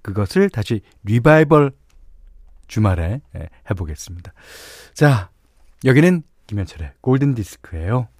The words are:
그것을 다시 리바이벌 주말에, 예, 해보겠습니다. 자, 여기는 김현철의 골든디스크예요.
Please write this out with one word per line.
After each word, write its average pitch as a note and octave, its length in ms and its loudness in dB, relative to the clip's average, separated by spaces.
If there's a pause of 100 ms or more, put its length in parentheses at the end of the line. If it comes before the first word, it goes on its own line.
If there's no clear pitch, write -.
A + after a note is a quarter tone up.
그것을 G#2 480 -2
다시 G#2+ 320 -6 (220)
리바이벌 D3 680 4 (960)
주말에, F#2+ 540 -2 (140)
예, E2 140 -14 (200)
해보겠습니다. F2 640 -10 (600)
자, C3 360 0 (560)
여기는 D3+ 380 4 (240)
김현철의 F2 540 -10
골든디스크예요. B2 1040 -4 (120)